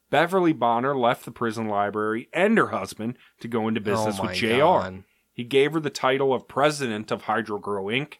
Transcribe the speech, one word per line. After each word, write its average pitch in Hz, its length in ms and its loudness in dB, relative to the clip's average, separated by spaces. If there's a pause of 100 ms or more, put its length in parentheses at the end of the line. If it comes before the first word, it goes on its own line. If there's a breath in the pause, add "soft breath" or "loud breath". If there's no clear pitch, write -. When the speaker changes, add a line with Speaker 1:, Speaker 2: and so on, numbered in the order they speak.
(100)
Speaker 1:
Beverly 170 420 2
Bonner 120 440 0
left 123 280 0
the - 60 -14
prison 113 380 -4
library 107 640 -2
and 208 240 4
her 131 100 4
husband 107 480 -6 (240 soft breath)
to 117 80 -10
go 113 200 -2
into 110 120 0
business 107 380 0
Speaker 2:
Oh 95 40 -4
Speaker 1:
with 92 100 -2
Speaker 2:
my - 20 -6
Speaker 1:
J 113 260 2
R. 156 220 4
Speaker 2:
God. 95 220 -10 (280)
Speaker 1:
He 123 120 -10
gave 135 280 2
her 165 80 0
the 147 100 -4
title 135 440 0
of - 140 -6
president 131 640 0
of 113 120 -4
Hydro 107 360 -2
Grow, 98 280 -4
Inc. 127 340 -4